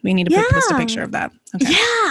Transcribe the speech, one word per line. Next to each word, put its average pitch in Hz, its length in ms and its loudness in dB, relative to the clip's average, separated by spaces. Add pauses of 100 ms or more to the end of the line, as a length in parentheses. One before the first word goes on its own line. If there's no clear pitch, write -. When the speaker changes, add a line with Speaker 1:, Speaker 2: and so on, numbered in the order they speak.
Speaker 1:
We 185 120 0
need 180 160 0
to 330 40 4
po-, 440 160 2
post 539 200 2
a 330 40 0
Speaker 2:
Yeah. 269 40 0
Speaker 1:
picture 226 240 -4
of - 100 -10
that. - 180 -6 (240)
Okay. 262 180 -2
Speaker 2:
Yeah, 359 40 2 (340)